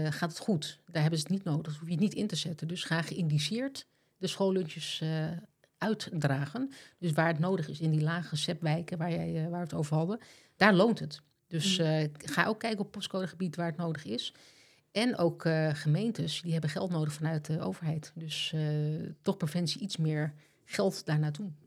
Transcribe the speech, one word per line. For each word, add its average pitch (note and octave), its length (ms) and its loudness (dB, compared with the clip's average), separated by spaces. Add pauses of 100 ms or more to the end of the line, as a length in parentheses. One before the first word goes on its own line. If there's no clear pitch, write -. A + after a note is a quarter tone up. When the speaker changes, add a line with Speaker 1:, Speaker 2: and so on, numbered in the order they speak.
(100)
Speaker 1:
gaat D#3+ 200 -2
het - 80 -12
goed. - 420 -2 (100)
Daar D#3 120 2
hebben D#3+ 180 4
ze D3 60 -2
het F3+ 80 0
niet G3 100 -4
nodig, D#3+ 180 0 (100)
dus D3 60 -6
hoef E3 100 -12
je F3 60 -2
het D#3 80 2
niet G#3+ 120 2
in G#3 120 -2
te G#3 100 -2
zetten. D#3+ 320 -4
Dus E3+ 160 -6
ga E3 180 0
geïndiceerd F3+ 840 0 (300)
de F#3 100 -6
schoollunches, F#3 760 -2
eh, D#3+ 240 0 (520)
uitdragen. E3+ 920 0 (280)
Dus F3 140 0
waar D#3+ 140 4
het E3 120 2
nodig F3 300 0
is, D3 120 -8
in D#3+ 100 2
die D#3 120 4
lage D#3+ 340 -2
sepwijken E3 640 -2
waar E3+ 120 -2
jij, E3 260 -2
eh, D#3+ 60 -2
waar E3+ 80 -2 (100)
we F3 40 -4
het D3+ 100 -10
over D#3 220 0
hadden, F3 220 0 (380)
daar G3+ 180 8
loont G3+ 240 8
het. - 220 -8 (260)
Dus, F#3 320 2
Speaker 2:
Mm. E3+ 60 4
Speaker 1:
eh, D#3 280 2
ga - 340 0
ook A3 140 0
kijken A3 240 -2
op G3+ 60 -14
postcodegebied F#3 680 -4
waar E3+ 100 0
het E3 100 -4
nodig E3 280 -4
is. - 300 -6 (580)
En A#3 240 2
ook, E3 280 2
eh, D#3+ 280 4
gemeentes, D#3 720 0
die E3+ 100 -2
hebben D#3 180 0
geld F3 200 -2
nodig D#3 220 0
vanuit D#3 340 -2
de D#3+ 140 0
overheid. D#3+ 540 -4
Dus, D#3+ 400 -6
eh, D#3 60 2 (600)
toch G3 140 0
preventie E3+ 440 -2
iets G3 160 -6
meer D#3 360 0 (320)
geld - 420 0
daar D3+ 120 2
naartoe. D3+ 320 -2 (160)